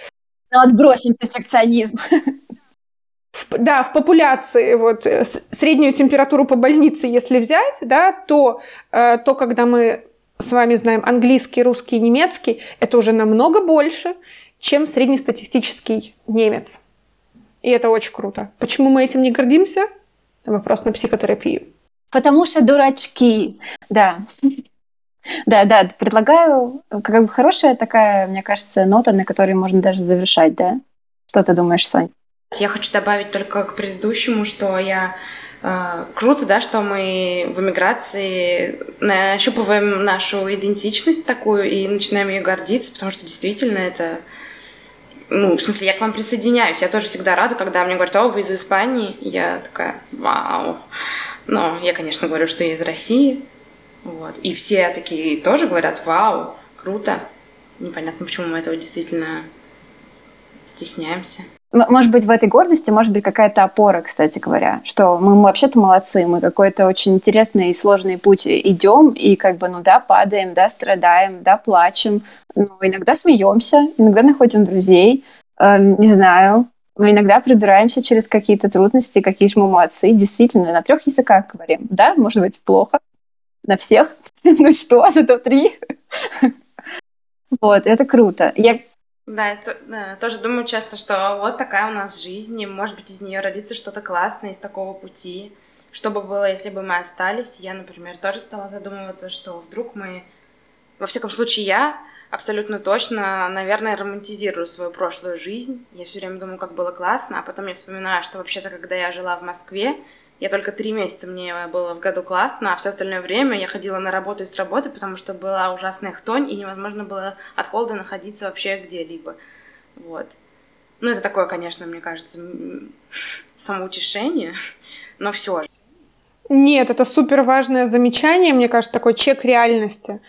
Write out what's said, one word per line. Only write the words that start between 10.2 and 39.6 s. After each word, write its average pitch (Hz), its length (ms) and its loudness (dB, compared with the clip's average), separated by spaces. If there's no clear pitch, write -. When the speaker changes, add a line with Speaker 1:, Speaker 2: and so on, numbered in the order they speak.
Speaker 2:
с - 120 -8
вами 240 260 2
знаем 226 280 0
английский, 247 580 2
русский, 240 380 0
немецкий, 240 640 0
это 233 160 0
уже 226 160 4
намного 226 520 2
больше, 320 520 0
чем 294 280 0
среднестатистический 247 1300 -4
немец. 220 520 -2
И 247 80 0
это 240 200 2
очень 226 220 -2
круто. 202 460 -10
Почему 269 300 0
мы 269 160 4
этим 262 180 0
не 262 80 2
гордимся? 302 520 2
Вопрос 208 380 -2
на 220 80 -2
психотерапию. - 760 -4
Speaker 1:
Потому 294 360 4
что 311 180 0
дурачки, 262 960 2
да. 190 280 2
<laughs> 277 60 4
Да, 208 200 6
да, 202 200 6
предлагаю, 269 880 2
как 214 340 2
бы 214 60 2
хорошая 277 480 2
такая, 208 500 2
мне 190 160 -6
кажется, 202 440 -2
нота, 220 260 4
на 190 120 2
которой 190 280 0
можно 185 300 0
даже 190 200 0
завершать, 175 520 2
да? 208 260 -2
Что 202 140 2
ты 190 100 0
думаешь, 175 340 0
Сонь? 165 220 0
Speaker 3:
Я 202 120 -2
хочу 208 220 -6
добавить 202 400 -4
только 196 340 -6
к - 120 -14
предыдущему, 208 720 -4
что 196 320 -4
я, 190 360 -4
э, 180 420 -8
круто, 285 320 0
да, 202 160 2
что 220 180 -4
мы 185 720 -4
в 185 60 -8
эмиграции 185 1160 -4
нащупываем 202 1040 0